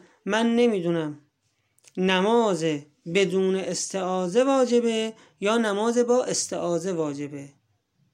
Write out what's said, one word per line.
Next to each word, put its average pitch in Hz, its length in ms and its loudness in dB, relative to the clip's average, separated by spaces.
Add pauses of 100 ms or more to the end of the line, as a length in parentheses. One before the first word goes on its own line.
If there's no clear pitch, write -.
(240)
من 226 320 2
نمی‌دونم 170 640 0 (760)
نماز 190 680 2 (500)
بدون 190 420 2
استعاذه 185 880 -2
واجبه 233 680 2 (280)
یا 208 160 0
نماز 226 420 0
با 247 260 2
استعاذه 175 680 -4
واجبه. 143 560 -6 (640)